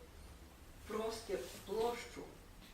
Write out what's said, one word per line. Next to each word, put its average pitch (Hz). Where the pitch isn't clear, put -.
простір, 214
площу, 226